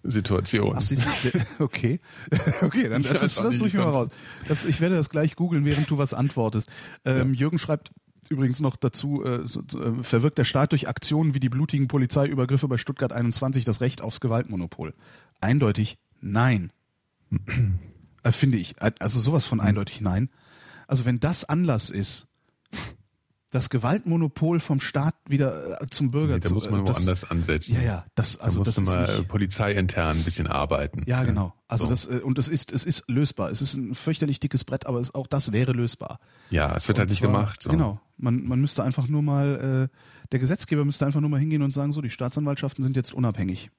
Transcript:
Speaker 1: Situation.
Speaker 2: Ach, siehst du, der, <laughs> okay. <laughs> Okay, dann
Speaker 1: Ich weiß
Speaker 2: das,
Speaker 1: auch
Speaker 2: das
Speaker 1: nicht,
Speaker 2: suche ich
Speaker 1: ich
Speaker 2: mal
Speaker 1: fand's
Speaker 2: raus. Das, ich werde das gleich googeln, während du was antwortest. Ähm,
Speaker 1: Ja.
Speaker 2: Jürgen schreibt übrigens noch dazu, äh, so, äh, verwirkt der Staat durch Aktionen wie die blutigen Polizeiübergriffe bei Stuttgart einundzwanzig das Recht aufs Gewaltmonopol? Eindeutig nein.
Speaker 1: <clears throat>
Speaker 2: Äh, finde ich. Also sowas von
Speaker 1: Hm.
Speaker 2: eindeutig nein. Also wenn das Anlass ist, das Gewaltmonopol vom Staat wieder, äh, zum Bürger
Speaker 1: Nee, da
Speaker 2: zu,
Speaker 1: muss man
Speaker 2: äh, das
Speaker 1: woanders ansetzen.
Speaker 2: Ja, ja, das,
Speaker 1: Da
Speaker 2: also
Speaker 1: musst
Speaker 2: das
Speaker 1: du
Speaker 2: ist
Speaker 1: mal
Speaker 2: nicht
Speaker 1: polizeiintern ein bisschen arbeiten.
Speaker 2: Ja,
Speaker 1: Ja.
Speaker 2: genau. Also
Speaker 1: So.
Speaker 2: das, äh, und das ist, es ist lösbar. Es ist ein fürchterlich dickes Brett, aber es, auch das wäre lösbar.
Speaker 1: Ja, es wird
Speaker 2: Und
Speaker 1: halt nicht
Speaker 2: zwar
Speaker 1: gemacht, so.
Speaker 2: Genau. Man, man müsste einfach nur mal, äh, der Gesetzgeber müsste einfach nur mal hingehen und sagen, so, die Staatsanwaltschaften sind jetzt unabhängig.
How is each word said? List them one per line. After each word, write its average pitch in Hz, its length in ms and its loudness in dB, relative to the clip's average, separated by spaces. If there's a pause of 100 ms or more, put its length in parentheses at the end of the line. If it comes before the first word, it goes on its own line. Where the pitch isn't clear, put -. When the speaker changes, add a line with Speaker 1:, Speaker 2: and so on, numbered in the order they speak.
Speaker 1:
Situation. 101 720 0
Speaker 2:
Ach, - 60 -2
siehst 120 220 0 (200)
du, 123 60 2
der, 117 220 0
<laughs> - 80 -18
okay. 131 400 0 (300)
<laughs> - 100 2 (220)
Okay, 226 260 0
dann 117 140 0
Speaker 1:
Ich - 80 -2
weiß 139 100 2
Speaker 2:
das, - 180 2
Speaker 1:
auch - 60 0
Speaker 2:
das - 80 2
Speaker 1:
nicht, 120 60 0
Speaker 2:
suche 214 100 2
ich 185 60 -2
Speaker 1:
ich 202 60 2
Speaker 2:
mal 160 120 2
Speaker 1:
fand's 139 60 2
Speaker 2:
raus. 117 100 0 (380)
Das, - 180 -2
ich 156 160 0
werde 180 160 2
das 151 140 0
gleich 151 260 0
googeln, 170 280 2
während 147 260 2
du 147 80 2
was 143 160 0
antwortest. 113 560 0 (340)
Ähm, 131 300 2
Speaker 1:
Ja. 123 60 -4
Speaker 2:
Jürgen 156 180 0
schreibt - 320 -4 (400)
übrigens 135 300 0
noch 135 160 0
dazu, 139 480 -2
äh, 123 220 -2
so, - 140 -8
äh, 120 420 -4
verwirkt 120 360 2
der 127 60 4
Staat 143 280 2
durch 147 160 0
Aktionen 151 460 2
wie 135 60 0
die 127 80 2
blutigen 135 400 0
Polizeiübergriffe 135 800 2
bei 127 80 0
Stuttgart 131 360 -4
einundzwanzig 120 520 0
das 113 160 0
Recht 131 220 -2
aufs - 180 -6
Gewaltmonopol? 98 760 -4 (460)
Eindeutig 110 580 2 (220)
nein. 107 520 2 (580)
Speaker 1:
<clears throat> 92 100 0 (840)
Speaker 2:
Äh, 120 80 4
finde 131 260 4
ich. - 240 -6
Also 113 380 0
sowas 139 260 2
von 113 140 0
Speaker 1:
Hm. 101 80 2
Speaker 2:
eindeutig 101 320 0
nein. 104 280 2 (600)
Also 127 160 0
wenn 123 160 2
das 165 240 0
Anlass 151 440 2
ist, - 380 -2 (1300)
das 127 180 0
Gewaltmonopol 165 880 0
vom 139 220 0
Staat 147 340 -2 (140)
wieder, 127 520 -2
äh, 143 80 -6
zum 139 220 0
Bürger 147 240 2
Speaker 1:
Nee, 87 60 2
da 82 80 -2
Speaker 2:
zu, 92 60 4
Speaker 1:
muss 104 140 0
man 101 120 2
Speaker 2:
äh, 98 40 0
das 113 120 2
Speaker 1:
woanders 90 340 0
ansetzen. 85 460 0
Speaker 2:
Ja, 127 60 2
ja, 98 240 -2 (100)
das, - 220 0
Speaker 1:
Da - 60 -14
Speaker 2:
also 92 140 2
Speaker 1:
musst 101 120 2
Speaker 2:
das - 40 -2
Speaker 1:
du 101 80 2
Speaker 2:
ist 92 100 2
Speaker 1:
mal 90 260 2
Speaker 2:
nicht 90 100 -2
Speaker 1:
polizeiintern 95 880 0
ein 80 60 0
bisschen 80 240 -2
arbeiten. 71 580 -2
Speaker 2:
Ja, 127 140 0
Speaker 1:
Ja. 131 60 0
Speaker 2:
genau. 101 280 0 (140)
Also 117 160 -2
Speaker 1:
So. 113 60 0
Speaker 2:
das, 123 180 0
äh, 123 160 -4
und 131 140 0
das 131 100 0
ist, - 240 -2
es 135 120 -2
ist - 240 0
lösbar. 123 440 0
Es 117 100 -2
ist 135 140 2
ein 127 180 -6
fürchterlich 156 460 -2
dickes - 240 -2
Brett, - 220 -6
aber 123 120 -4
es, 123 160 -4
auch 135 140 -6
das 139 240 0
wäre 127 180 2
lösbar. 120 480 -4 (320)
Speaker 1:
Ja, 76 240 2
es 80 140 -2
wird 92 100 2
Speaker 2:
Und 104 40 4
Speaker 1:
halt 95 80 2
nicht 95 100 2
Speaker 2:
zwar 104 100 2
Speaker 1:
gemacht, 104 320 0
so. - 80 -4
Speaker 2:
Genau. 123 300 2 (160)
Man, 127 320 0
man 127 120 0
müsste 143 220 0
einfach 131 240 0
nur 147 160 0
mal, 135 640 0
äh, - 440 -18
der 127 80 2
Gesetzgeber 147 440 0
müsste 143 220 0
einfach 147 140 2
nur 151 100 0
mal 143 80 0
hingehen 151 240 2
und 139 100 2
sagen, 143 200 -2
so, 151 100 -4
die 117 80 -4
Staatsanwaltschaften 139 720 -4
sind 131 140 0
jetzt - 180 -2
unabhängig. 95 640 -2